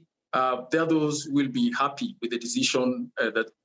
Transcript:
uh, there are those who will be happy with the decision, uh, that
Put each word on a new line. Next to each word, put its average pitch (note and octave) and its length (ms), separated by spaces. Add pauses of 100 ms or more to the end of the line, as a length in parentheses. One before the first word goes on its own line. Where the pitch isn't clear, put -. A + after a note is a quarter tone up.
(340)
uh, B2+ 360
there D#3+ 120
are E3 40
those D3+ 380
who D#3 80
will C#3 160
be A#2+ 320
happy C3+ 420
with A#2+ 100
the A#2+ 60
decision, B2+ 720 (120)
uh, A2+ 80
that A2 220 (140)